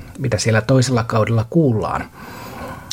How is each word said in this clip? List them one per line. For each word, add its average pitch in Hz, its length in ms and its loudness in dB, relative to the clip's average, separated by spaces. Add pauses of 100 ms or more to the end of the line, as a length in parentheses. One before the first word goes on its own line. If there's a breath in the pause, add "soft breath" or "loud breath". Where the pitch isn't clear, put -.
(180 loud breath)
mitä 123 200 -2
siellä 110 240 2
toisella 127 420 4
kaudella 113 460 2
kuullaan. 113 600 2 (840 loud breath)